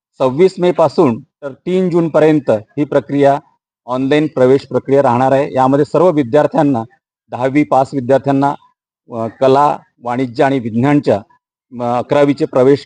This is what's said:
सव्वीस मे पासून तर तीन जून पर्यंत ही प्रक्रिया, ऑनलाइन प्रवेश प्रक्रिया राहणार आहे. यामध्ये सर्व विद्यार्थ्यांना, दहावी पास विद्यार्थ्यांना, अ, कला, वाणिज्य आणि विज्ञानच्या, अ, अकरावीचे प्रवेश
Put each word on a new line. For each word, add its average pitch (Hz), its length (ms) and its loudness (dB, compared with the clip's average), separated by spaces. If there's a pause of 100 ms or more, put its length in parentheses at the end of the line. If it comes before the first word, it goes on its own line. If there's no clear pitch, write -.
(180)
सव्वीस 143 420 0
मे 180 120 0
पासून 151 500 0
तर - 300 -16
तीन 180 380 -4
जून 170 200 0
पर्यंत 156 420 2
ही 110 320 -4
प्रक्रिया, 139 560 0 (460)
ऑनलाइन 135 420 -2
प्रवेश 131 400 2
प्रक्रिया 131 360 0
राहणार 127 280 2
आहे. 139 220 -2
यामध्ये 135 320 2
सर्व 170 260 2
विद्यार्थ्यांना, 143 720 0 (460)
दहावी 131 340 -2
पास 135 300 0
विद्यार्थ्यांना, 139 600 0 (580)
अ, 113 140 -6
कला, 135 500 2 (260)
वाणिज्य 123 400 -4
आणि 135 160 0
विज्ञानच्या, 120 640 0 (600)
अ, 120 160 -4
अकरावीचे 143 480 0
प्रवेश 135 400 0